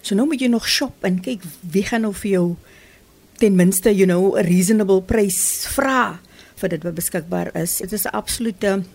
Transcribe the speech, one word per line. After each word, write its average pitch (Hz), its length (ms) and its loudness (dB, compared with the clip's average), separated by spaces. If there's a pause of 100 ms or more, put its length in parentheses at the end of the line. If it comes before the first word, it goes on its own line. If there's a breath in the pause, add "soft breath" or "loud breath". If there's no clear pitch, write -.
So - 140 -2
nou 247 120 2
moet 302 120 -2
jy 262 80 0
nog 233 200 0
shop - 260 -2 (100)
en 185 180 0
kyk 233 200 -6 (300)
wie 190 120 2
gaan 226 180 -2
nou 214 120 -2
vir 196 180 -4
jou 175 240 2 (800 loud breath)
ten 202 180 4
minste, 185 400 4
you 190 100 4
know, 185 320 2
'n 208 80 2
reasonable 190 560 4
prys 202 640 -2
vra 254 520 -2 (360 loud breath)
vir 185 140 -4
dit 160 140 -6
wat 175 120 -6
beskikbaar 175 600 -6
is. 170 220 -4
Dit 190 160 -8
is 208 120 -4
'n - 80 -4
absolute 208 680 -4 (120)